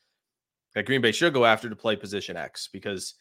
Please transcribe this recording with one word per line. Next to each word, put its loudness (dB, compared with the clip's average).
that -2
Green 2
Bay 4
should 2
go 6
after 4
to -8
play -2
position -8
X, -10
because -10